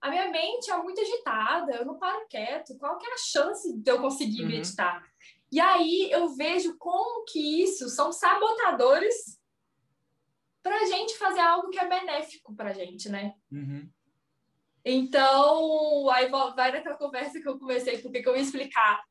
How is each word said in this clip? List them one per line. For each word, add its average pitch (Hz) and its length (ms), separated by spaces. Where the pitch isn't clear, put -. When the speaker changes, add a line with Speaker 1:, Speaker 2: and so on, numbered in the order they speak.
Speaker 1:
a 277 100
minha 359 200
mente 392 400
é 359 60
muito 370 240
agitada, 294 760
eu 240 100
não 294 120
paro 403 300
quieto, 269 500
qual 302 200
que 415 80
é 480 80
a - 20
chance 349 640
de 214 120
eu 262 80
conseguir 254 440
Speaker 2:
Uhum. 160 60
Speaker 1:
meditar?" 170 540
E 277 80
aí 349 540
eu 349 240
vejo 330 400
como 427 480
que 311 380
isso 381 260
são 339 240
sabotadores 392 1300
pra 403 240
gente 381 320
fazer 370 220
algo 349 300
que 381 80
é 359 100
benéfico 311 680
pra 208 180
gente, 190 360
né? 202 260
Speaker 2:
Uhum. 143 380
Speaker 1:
Então, 285 1300
aí 254 180
vo-, 269 260
vai 254 180
naquela 302 240
conversa 285 440
que 285 80
eu 269 100
comecei, 247 400
porque 247 240
que 254 60
eu 254 80
ia 269 60
explicar 262 680